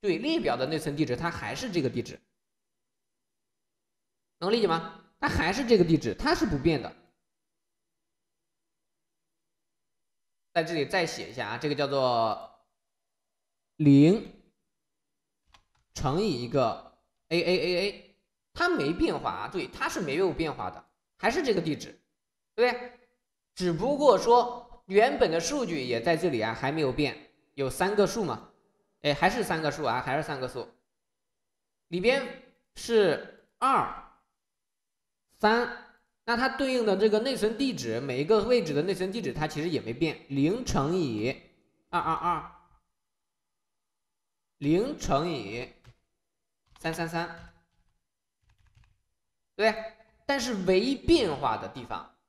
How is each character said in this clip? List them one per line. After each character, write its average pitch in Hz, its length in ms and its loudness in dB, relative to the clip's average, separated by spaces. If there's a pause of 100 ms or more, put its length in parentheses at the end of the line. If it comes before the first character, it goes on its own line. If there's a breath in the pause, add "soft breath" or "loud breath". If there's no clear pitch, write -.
对， 180 180 -2
列 302 200 -2
表 131 180 -2
的 127 100 -2
内 156 120 -2
存 147 160 -6
地 151 100 0
址 123 120 -2
它 165 140 -4
还 113 240 -8
是 247 180 -8
这 175 80 0
个 131 80 0
地 120 140 -4
址， - 180 -12 (2250)
能 185 140 0
理 233 80 2
解 208 60 2
吗？ 165 340 -2 (180)
它 285 100 -2
还 311 240 0
是 247 120 -2
这 226 140 6
个 175 60 8
地 165 120 4
址， 117 180 -2
它 302 200 0
是 330 100 0
不 160 140 0
变 143 240 2
的。 - 120 -12 (3500)
在 170 80 2
这 165 120 -4
里 151 100 0
再 170 220 0
写 95 240 -10
一 - 20 -16
下 117 160 -6
啊， 113 100 -6
这 156 100 -6
个 147 60 -2
叫 139 120 -2
做 123 640 0 (1300)
零 151 540 6 (1600)
乘 139 260 0
以 165 220 0
一 123 40 -8
个 - 520 -2 (300)
A 170 120 0
A 175 180 2
A 180 300 0
A， - 280 -14 (360)
它 349 160 0
没 175 240 0
变 185 260 0
化 117 120 -4
啊， 98 180 -8
对， 165 200 -6
它 - 200 -6
是 - 100 -6
没 147 180 -4
有 185 140 0
变 156 220 -4
化 110 180 -8
的， - 140 -18 (320)
还 202 140 0
是 311 120 -2
这 247 120 0
个 185 80 0
地 160 120 -4
址， - 240 -16 (560)
对 240 160 2
不 226 80 -6
对？ - 140 -14 (640)
只 180 180 -2
不 226 240 0
过 262 220 6
说 - 680 2
原 220 320 6
本 202 120 6
的 165 100 2
数 269 240 -2
据 165 180 -4
也 117 200 -2
在 165 120 4
这 170 140 0
里 120 140 0
啊， 110 100 -2
还 135 180 -2
没 156 120 -2
有 131 100 0
变， 131 240 -2 (380)
有 135 160 -2
三 190 260 0
个 202 100 6
数 226 160 -2
嘛， 127 280 -6 (500)
哎， 147 140 2
还 170 160 2
是 226 120 -4
三 165 200 -2
个 151 80 0
数 151 140 -8
啊， 123 180 -2
还 131 160 -2
是 156 40 -4
三 147 160 -8
个 127 80 -6
数， 120 220 -10 (1200)
里 170 100 -6
边 247 440 -2 (320)
是 - 720 0 (100)
二、 247 340 2 (1500)
三， 233 300 2 (560)
那 233 120 -2
它 262 120 0
对 262 240 -2
应 240 140 2
的 196 100 4
这 208 140 4
个 208 80 4
内 254 180 -2
存 214 220 -2
地 262 160 0
址， 117 260 -4
每 131 200 -4
一 147 40 0
个 208 200 4
位 233 180 2
置 156 100 -6
的 143 100 0
内 185 120 0
存 185 160 -4
地 220 100 -6
址 135 120 -6
它 151 140 -4
其 151 140 -6
实 165 80 -2
也 147 120 -2
没 113 120 -8
变， 143 260 -2 (100)
零 160 360 0
乘 151 320 0
以 123 400 -2 (540)
二 175 100 -2
二 160 140 -2
二， 165 380 -4 (2000)
零 208 400 0
乘 156 300 -2
以 120 400 -8 (1120)
三 165 160 -4
三 165 140 -4
三， 170 440 -8 (2000)
对， 214 180 2 (500)
但 277 160 0
是 240 140 -4 (100)
唯 185 160 4
一 262 140 0
变 254 420 2
化 127 200 -2
的 95 120 -10
地 123 160 -14
方 95 300 -12 (140)